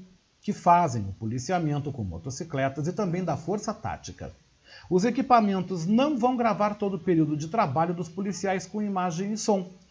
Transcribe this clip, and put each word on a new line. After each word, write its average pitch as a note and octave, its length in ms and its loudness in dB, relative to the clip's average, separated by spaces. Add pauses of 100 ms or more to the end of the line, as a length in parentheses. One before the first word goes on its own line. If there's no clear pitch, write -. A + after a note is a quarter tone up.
(400)
que - 140 -4
fazem A#2 480 4
o G2 120 -6
policiamento D3 760 -2
com B2 120 -6
motocicletas, C3+ 840 -4
e F3+ 60 -2
também F#3 300 -2
da E3 120 0
Força G3+ 380 -4
Tática. - 580 -10 (560)
Os F3+ 180 4
equipamentos G3 840 2
não C4 320 4
vão B3+ 180 2
gravar G#3 380 2
todo G3 220 -2
o - 20 -10
período D#3+ 360 2
de D3+ 120 -6
trabalho E3+ 480 0
dos E3+ 120 -6
policiais F#3+ 600 -4
com G#3+ 120 -6
imagem F#3+ 540 -2
e G#3+ 40 -4
som, G3 300 0 (240)